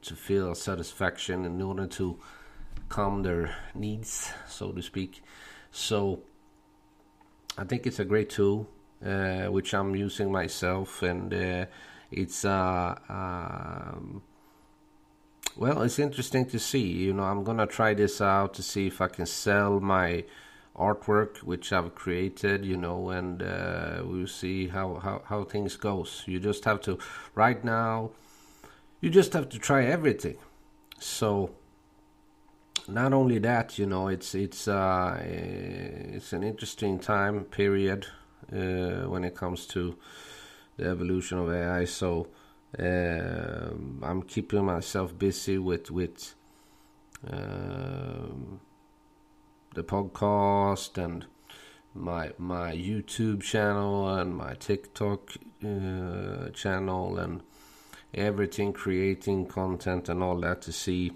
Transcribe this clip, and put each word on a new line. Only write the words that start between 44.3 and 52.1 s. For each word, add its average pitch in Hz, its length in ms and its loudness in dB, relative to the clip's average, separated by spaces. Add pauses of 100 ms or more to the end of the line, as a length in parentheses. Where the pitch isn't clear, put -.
myself 87 540 0
busy 98 400 2
with, 92 320 0
with, 85 440 -4 (920)
um, 50 1300 -8 (1120)
the - 120 -4
podcast 101 1120 2
and 85 280 -4 (680)
my, 87 440 -4